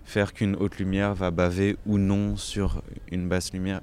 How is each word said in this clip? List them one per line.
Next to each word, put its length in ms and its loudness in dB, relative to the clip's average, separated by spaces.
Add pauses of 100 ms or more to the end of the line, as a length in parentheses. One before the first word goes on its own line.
faire 280 0
qu'une 220 0
haute 240 -2
lumière 360 0
va 180 0
baver 520 2
ou 140 2
non 380 2
sur 440 -2 (300)
une 180 -2
basse 240 0
lumière, 300 -2